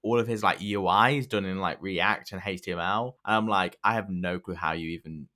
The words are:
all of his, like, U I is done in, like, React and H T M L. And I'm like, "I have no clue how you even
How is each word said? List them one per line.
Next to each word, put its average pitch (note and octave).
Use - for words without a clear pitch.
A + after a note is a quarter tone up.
all A#2
of A2
his, G#2+
like, F#2+
U G2+
I G#2+
is C3+
done G2+
in, F#2+
like, F2
React F#2+
and F#2
H F#2
T F2+
M F2
L. G#2+
And G#2+
I'm A2
like, F#2+
"I A2
have G2+
no F2+
clue F2+
how D#2+
you E2
even D#2+